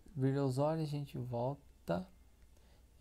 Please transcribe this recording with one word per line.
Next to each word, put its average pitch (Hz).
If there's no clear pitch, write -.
virou 135
os 127
olhos, 156
a 147
gente 143
volta. 127